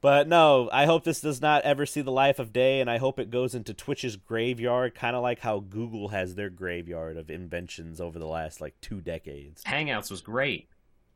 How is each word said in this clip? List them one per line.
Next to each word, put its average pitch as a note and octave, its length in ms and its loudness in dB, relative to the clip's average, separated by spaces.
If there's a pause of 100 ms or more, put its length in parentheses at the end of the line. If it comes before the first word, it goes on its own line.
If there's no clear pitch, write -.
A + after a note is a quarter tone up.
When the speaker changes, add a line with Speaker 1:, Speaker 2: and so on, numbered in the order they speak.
Speaker 1:
But C#3+ 280 6
no, D3 420 8
I C#3 140 6
hope D#3+ 180 4
this E3 160 -2
does C#3+ 220 -4
not D3+ 220 4
ever C#3+ 220 2
see - 140 -6
the C3+ 120 -4
life C3+ 280 4
of A2 140 -8
day, C3 260 4
and B2 100 0
I A#2 100 0
hope C3+ 200 0
it A2 100 -4
goes B2 240 -2
into A2+ 200 -8
Twitch's B2+ 420 -6
graveyard, A#2+ 800 -2
kinda B2 240 -2
like A#2+ 200 -2
how G#2+ 200 -2
Google G#2 480 -8
has F#2 280 -4
their G2+ 140 -6
graveyard E2+ 680 -8
of D#2 120 -14
inventions E2+ 720 -10
over E2+ 180 -8
the D#2+ 80 -8
last, D#2 360 -8
like, D2+ 180 -12
two G2+ 220 -10
decades. D#2 640 -12
Speaker 2:
Hangouts C#3+ 440 -4
was F#2+ 120 -12
great. A#2+ 480 -4 (460)